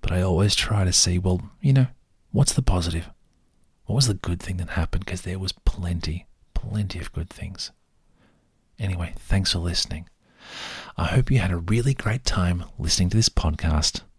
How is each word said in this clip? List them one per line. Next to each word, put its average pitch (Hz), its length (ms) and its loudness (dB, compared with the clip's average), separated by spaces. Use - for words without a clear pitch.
But - 100 -2
I 90 100 2
always 95 340 2
try 101 280 0
to 90 80 2
see, 90 280 2
well, 92 300 0
you 139 100 4
know, 131 160 6
what's - 220 2
the - 100 0
positive? 85 460 0
What 104 100 -2
was 135 120 4
the 107 60 2
good 87 260 -4
thing 92 180 -6
that 87 120 -6
happened? - 380 -2
'Cause 90 140 -8
there 92 180 -6
was 95 120 -4
plenty, 85 760 -2
plenty 104 460 -4
of 85 120 -8
good 82 160 -6
things. - 440 -12
Anyway, 90 400 -4
thanks - 340 0
for - 60 0
listening. 85 500 -4
I 87 100 -2
hope 123 260 2
you 127 80 6
had 92 100 2
a 87 80 0
really 117 380 0
great 110 280 -2
time 87 420 2
listening 87 320 2
to 104 80 2
this 113 120 4
podcast 78 760 0